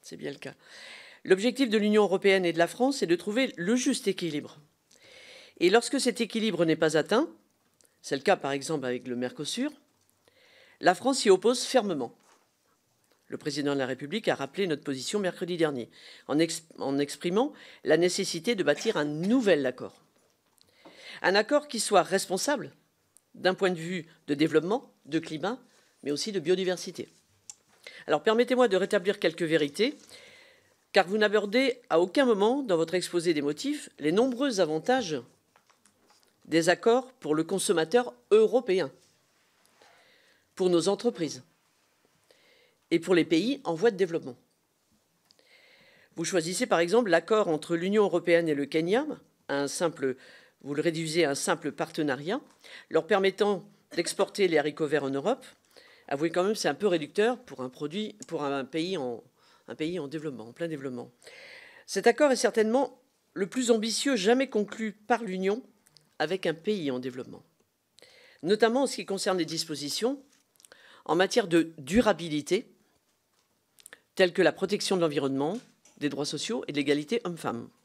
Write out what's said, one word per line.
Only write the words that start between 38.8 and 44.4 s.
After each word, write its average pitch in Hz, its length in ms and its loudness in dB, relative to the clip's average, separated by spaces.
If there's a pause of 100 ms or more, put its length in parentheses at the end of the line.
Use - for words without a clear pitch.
pour 185 120 2
nos 170 200 4
entreprises 180 540 -2 (1500)
et 165 80 2
pour 180 160 0
les 165 100 4
pays 208 400 0
en 170 100 -2
voie 202 180 2
de 190 40 -8
développement. 165 400 -4 (1800)